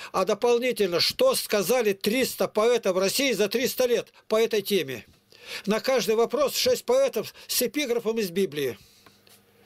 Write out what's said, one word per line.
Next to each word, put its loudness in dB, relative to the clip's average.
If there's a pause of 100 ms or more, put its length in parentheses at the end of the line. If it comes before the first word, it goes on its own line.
(140)
а 0
дополнительно, 0
что 2
сказали 0
триста -2
поэтов 0
России 0
за 0
триста 0
лет 0 (200)
по 2
этой 0
теме. -2 (600)
На 0
каждый 2
вопрос 0
шесть 0
поэтов 0 (140)
с -2
эпиграфом -2
из -2
Библии. -4 (880)